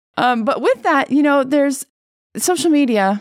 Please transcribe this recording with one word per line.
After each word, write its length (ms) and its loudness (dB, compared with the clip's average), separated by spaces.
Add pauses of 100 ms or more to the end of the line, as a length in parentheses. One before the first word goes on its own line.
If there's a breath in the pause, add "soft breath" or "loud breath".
(160)
Um, 280 0
but 160 -2
with 220 -2
that, 280 0
you 120 2
know, 200 2
there's 440 -2 (500)
social 340 -2
media, 500 2